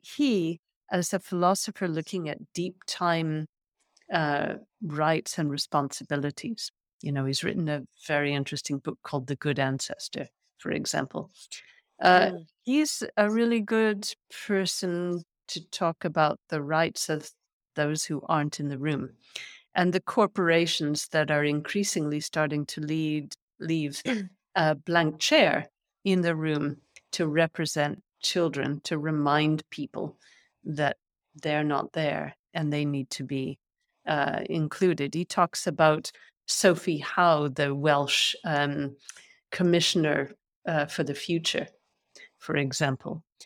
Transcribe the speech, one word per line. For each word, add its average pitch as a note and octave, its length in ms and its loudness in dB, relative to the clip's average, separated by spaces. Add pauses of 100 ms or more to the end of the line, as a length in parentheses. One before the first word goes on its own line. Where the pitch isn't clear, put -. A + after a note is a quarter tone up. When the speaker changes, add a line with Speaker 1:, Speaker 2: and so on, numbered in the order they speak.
Speaker 1:
he, F#3 600 0 (300)
as F3+ 220 -2
a F#3+ 80 -2
philosopher F#3 640 0
looking D#3+ 420 -4
at - 240 -10
deep F3+ 240 -6 (100)
time, D#3+ 600 0 (680)
uh, D3+ 420 0 (280)
rights D#3 560 0
and D3+ 120 0
responsibilities, C#3+ 1200 -4 (300)
you D3 100 -4
know, C3+ 120 0
he's C3+ 200 -2
written E3 240 -2
a D3 140 -2 (240)
very D3 280 2
interesting C#3 440 -4
book - 240 -8
called C3 260 -4
The C#3+ 80 -2
Good C#3+ 240 -2
Ancestor, - 680 -4 (300)
for - 140 -6
example. - 580 -4 (720)
Uh, F3+ 300 8
Speaker 2:
Mm. E3+ 160 -10 (160)
Speaker 1:
he's D4 400 0 (140)
a G#3 140 4
really A#3 300 2
good G#3+ 520 0 (340)
person F3 760 -2 (260)
to - 220 -10
talk - 340 -2
about D#3 340 2 (100)
the D3+ 140 -4
rights D#3 460 -2
of D#3 220 -4 (440)
those D3+ 300 0
who D3 240 -6
aren't D3 320 0
in D3 80 -4
the C#3 100 -6
room C#3+ 380 -2 (580)
and F3+ 180 4
the F#3 80 2
corporations E3 1080 2
that D3+ 220 0
are D3 140 2
increasingly D3+ 760 0
starting D3+ 460 -2
to - 140 -10
lead, D3+ 540 -2 (240)
leave D#3 460 -2
Speaker 2:
<clears throat> G#3+ 340 -4 (160)
Speaker 1:
a D#3 200 2
blank D#3+ 440 0
chair B3+ 500 2 (360)
in F#3 160 2
the E3+ 160 2
room D3+ 400 -2 (360)
to E3+ 140 0
represent D3+ 760 0 (180)
children, C#3+ 640 0
to D#3+ 140 -2
remind D3+ 720 2
people - 480 -8 (460)
that D3 320 0 (380)
they're D3+ 300 -2
not D3 280 0
there D3+ 420 -2 (200)
and D3+ 180 0
they D3 120 0
need C#3+ 260 -2
to - 140 -8
be, C3+ 340 -4 (480)
uh, C#3+ 340 0 (100)
included. D#3 640 0
He E3+ 100 0
talks - 420 0
about D#3 440 4 (360)
Sophie E3 520 4
Howe, D3+ 500 4
the C#3 260 0
Welsh, C#3+ 600 2 (100)
um, C#3+ 520 -2 (540)
commissioner, E3 840 2 (340)
uh, D#3 200 0
for D#3 180 -2
the C#3+ 100 -4
future, - 540 -2 (680)
for - 180 -4
example, C#3 680 -2 (220)